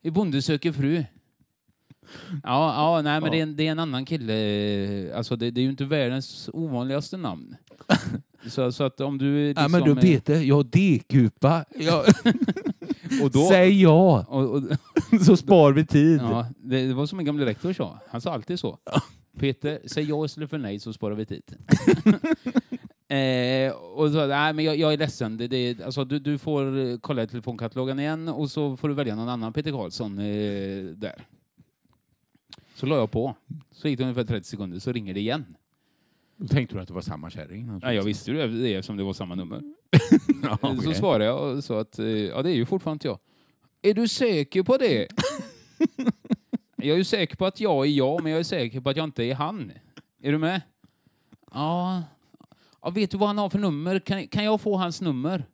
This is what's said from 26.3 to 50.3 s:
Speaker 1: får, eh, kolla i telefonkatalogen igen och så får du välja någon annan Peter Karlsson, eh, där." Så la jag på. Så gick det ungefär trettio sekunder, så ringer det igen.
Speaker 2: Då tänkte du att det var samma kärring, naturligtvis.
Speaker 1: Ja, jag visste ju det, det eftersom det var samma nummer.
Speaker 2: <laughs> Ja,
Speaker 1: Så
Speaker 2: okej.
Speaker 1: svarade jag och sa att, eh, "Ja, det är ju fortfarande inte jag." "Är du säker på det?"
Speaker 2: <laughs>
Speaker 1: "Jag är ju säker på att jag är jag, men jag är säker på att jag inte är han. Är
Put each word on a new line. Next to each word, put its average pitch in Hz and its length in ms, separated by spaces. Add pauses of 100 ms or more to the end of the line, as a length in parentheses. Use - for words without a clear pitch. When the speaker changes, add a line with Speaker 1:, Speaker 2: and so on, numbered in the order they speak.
Speaker 1:
får, 139 400
eh, 123 200
kolla 127 240
i 110 40
telefonkatalogen 120 720
igen 160 300
och 143 220
så 143 260
får 151 120
du 143 60
välja 131 200
någon 113 140
annan 113 240
Peter 151 180
Karlsson, 104 480
eh, 101 680
där." 95 420 (1500)
Så - 120
la 147 100
jag 110 140
på. 123 240 (380)
Så - 160
gick 135 100
det 131 60
ungefär 123 200
trettio 104 200
sekunder, 95 340
så 123 140
ringer 101 220
det 101 60
igen. 113 360 (800)
Speaker 2:
Då 180 120
tänkte 127 280
du 95 40
att 87 80
det 85 60
var 90 60
samma 80 300
kärring, 90 360
naturligtvis. 98 220
Speaker 1:
Ja, 123 40
jag 101 100
visste 104 280
ju 135 60
det, 151 100 (160)
det 113 120
eftersom 95 220
det 98 60
var 98 100
samma 90 220
nummer. 90 260 (420)
Speaker 2:
<laughs> - 400
Ja, 107 180
Speaker 1:
Så 131 80 (100)
Speaker 2:
okej. 156 160
Speaker 1:
svarade 165 300
jag 135 320
och 143 80
sa 110 160
att, - 180
eh, 110 80
"Ja, 107 360
det 170 80
är 170 60
ju 120 100
fortfarande 180 280
inte 151 140
jag." 101 100 (640)
"Är 208 120
du 226 140
säker 185 540
på 247 140
det?" 185 320 (880)
Speaker 2:
<laughs> - 800
Speaker 1:
"Jag 135 120
är 156 80
ju 185 80
säker 185 320
på 185 100
att 190 140
jag 151 260
är 151 40
jag, 143 320
men 156 100
jag 160 60
är 170 60
säker 127 360
på 135 100
att 135 60
jag 160 80
inte 139 200
är 123 100
han. 147 380 (500)
Är 139 100